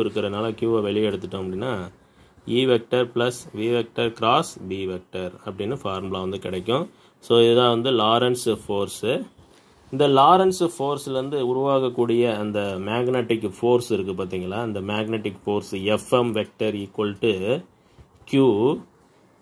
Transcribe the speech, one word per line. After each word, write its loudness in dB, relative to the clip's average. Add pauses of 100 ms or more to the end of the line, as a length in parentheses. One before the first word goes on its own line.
இருக்கிறனால -2 (140)
Q-வை 0
வெளியே 0
எடுத்துட்டோம் -6
அப்படின்னா, -6 (760)
E 0
vector 2 (100)
plus 0 (180)
V -4
vector -2 (100)
cross 2 (200)
B -6
vector -8 (160)
அப்படின்னு -6
formula -6
வந்து -6
கிடைக்கும். -4 (400)
So 6
இதுதான் 6
வந்து 0 (100)
Lawrence 2 (140)
force. -4 (800)
இந்த 2 (120)
Lawrence 6 (120)
ஃபோர்ஸ்லேருந்து -4 (100)
உருவாகக்கூடிய 2 (120)
அந்த -4 (260)
magnetic 0 (100)
force 2
இருக்கு -2
பாத்தீங்களா? -6
அந்த -6
magnetic -4
force -4 (220)
எஃப் -2
எம் 0
vector -4 (100)
equal -4 (100)
to 2 (960)
Q 4 (1000)